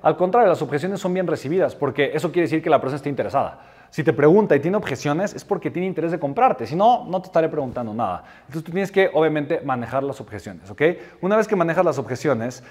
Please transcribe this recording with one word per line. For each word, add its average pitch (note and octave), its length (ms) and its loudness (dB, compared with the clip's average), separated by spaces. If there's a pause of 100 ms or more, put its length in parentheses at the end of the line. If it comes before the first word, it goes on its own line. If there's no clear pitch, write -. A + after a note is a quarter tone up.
Al D3+ 140 2
contrario, F#3+ 320 4
las E3 120 2
objeciones D#3 400 -4
son F3+ 140 -2
bien F#3 120 0
recibidas D3+ 480 0
porque C#3 400 0
eso D#3 160 -2
quiere F3 120 2
decir D#3 200 0
que E3+ 80 -2
la C3+ 100 6
persona C3 160 -4
está C#3+ 120 -8
interesada. A#2+ 520 -2 (280)
Si - 160 -6
te D3+ 80 4
pregunta D#3 420 6
y C#3+ 60 4
tiene F3+ 160 0
objeciones, D3+ 560 -2
es - 120 -14
porque D#3+ 260 -4
tiene F3+ 180 -4
interés E3 220 -2
de F3 80 -2
comprarte. D3+ 480 0
Si C3 100 -6
no, A3 300 2
no F3+ 160 -4
te - 60 -20
estaré D#3+ 200 2
preguntando B2+ 460 -6
nada. G2+ 300 -4 (160)
Entonces, D#3 240 -12
tú E3+ 80 -12
tienes F#3+ 200 -2
que, F#3+ 220 4
obviamente, D#3 500 0
manejar B2+ 380 -4
las C#3 180 -8
objeciones, G2 500 -14
¿ok? G#2 120 -6 (400)
Una G3 140 2
vez F#3+ 120 2
que A3 80 0
manejas E3+ 280 2
las D3 140 2
objeciones, B2 720 -4